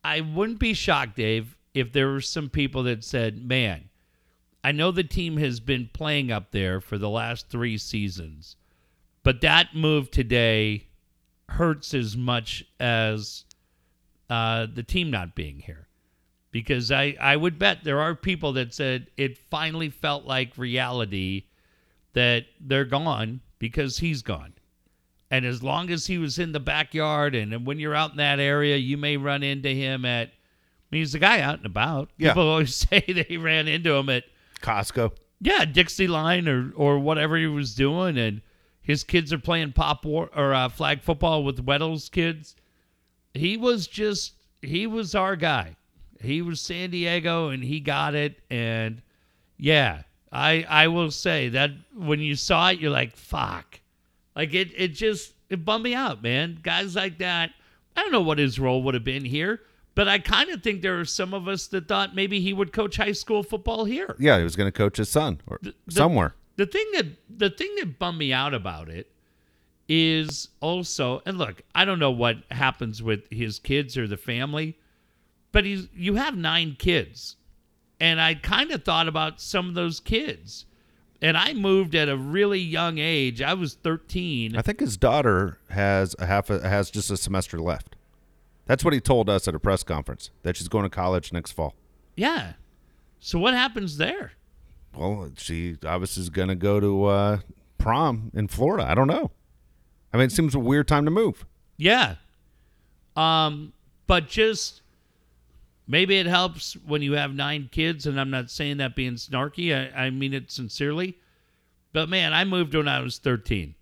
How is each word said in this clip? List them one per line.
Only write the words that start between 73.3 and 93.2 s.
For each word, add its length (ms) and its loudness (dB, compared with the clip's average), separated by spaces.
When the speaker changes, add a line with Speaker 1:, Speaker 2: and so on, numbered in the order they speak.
Speaker 1:
his 260 -6
kids 400 -2
or 100 -2
the 100 -6
family, 600 -6
but 140 4
he's, 300 -4
you 180 0
have 240 -2
nine 400 -2
kids. 580 -2
And 220 4
I 140 4
kinda 420 0
thought 300 0
about 340 -4
some 260 -4
of 60 -8
those 260 -4
kids. 640 -4
And 140 4
I 180 2
moved 420 4
at 120 4
a 80 0
really 440 2
young 400 -2
age. 420 0
I 140 0
was 180 -4
thirteen. 840 -4
Speaker 2:
I 60 2
think 180 -2
his 160 -2
daughter 640 4
has 480 2
a 100 -4
half 220 2
a, 160 -2
has 240 2
just 220 -4
a 60 -2
semester 420 -2
left. 380 -4
That's 180 2
what 80 4
he 80 0
told 280 4
us 160 2
at 100 0
a 40 -4
press 240 2
conference, 460 -6
that 120 0
she's 140 -8
going 140 2
to 60 0
college 440 -2
next 180 -6
fall. 240 -6
Speaker 1:
Yeah. 380 -2
So 180 -4